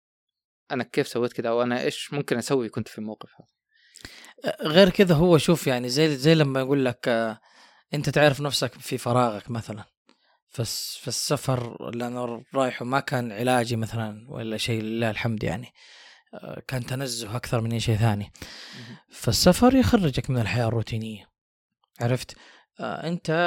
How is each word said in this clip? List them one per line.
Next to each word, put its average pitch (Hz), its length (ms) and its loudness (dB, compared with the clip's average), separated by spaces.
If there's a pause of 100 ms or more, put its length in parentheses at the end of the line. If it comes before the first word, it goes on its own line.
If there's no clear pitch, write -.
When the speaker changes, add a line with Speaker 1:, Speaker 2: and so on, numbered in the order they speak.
(720)
Speaker 1:
أنا 127 120 -2
كيف 139 240 -2
سويت 120 260 -2
كده؟ 117 220 -2
وأنا 120 260 0
إيش - 320 -6
ممكن 143 240 -2
أسوي 120 320 -2
كنت - 180 -8
في - 100 -18
الموقف 107 320 -12 (100)
هذا؟ - 80 -20 (1120)
Speaker 2:
غير 185 280 6
كذا 180 260 6
هو 170 220 6
شوف 156 300 2
يعني 123 220 0
زي، 151 260 2
زي 151 200 6
لما 139 240 2
يقول 131 260 2
لك، 120 220 -2
آه، 113 320 0 (540)
أنت 147 160 -2
تعرف 143 320 4
نفسك 139 320 -2
في - 240 -8
فراغك 120 540 0
مثلا. 107 320 -8 (640)
فالس-، - 540 -6
فالسفر 127 880 -4
اللي 120 180 -6
أنا 120 360 -6 (120)
رايحه 127 300 0
ما 131 140 0
كان 120 320 -4
علاجي 120 440 0
مثلا 110 540 -6
ولا 113 280 -6
شيء، 113 240 -2
لله 113 280 -2
الحمد 110 340 -4
يعني. 113 300 -6 (600)
آه، - 340 -14
كان 127 180 -6
تنزه 120 500 -6
أكثر 123 260 -2
من 113 100 -2
أي 117 80 0
شيء 110 160 2
ثاني. 104 360 2 (440)
Speaker 1:
مهم. 120 220 -16 (120)
Speaker 2:
فالسفر 180 680 4
يخرجك 190 540 2
من 127 120 0
الحياة 110 260 0
الروتينية. 110 640 -4 (680)
عرفت؟ 120 340 -2 (440)
آه، 120 280 -6
أنت 170 240 -4 (160)